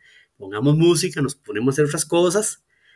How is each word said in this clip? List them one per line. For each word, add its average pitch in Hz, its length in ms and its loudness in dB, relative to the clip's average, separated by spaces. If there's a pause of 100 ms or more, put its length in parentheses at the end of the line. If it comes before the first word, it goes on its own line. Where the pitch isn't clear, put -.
(360)
pongamos 107 400 0
música, 170 460 2
nos 131 120 -4
ponemos 113 380 -4
a - 20 -4
hacer 151 120 2
otras 160 180 -4
cosas, 175 580 0 (340)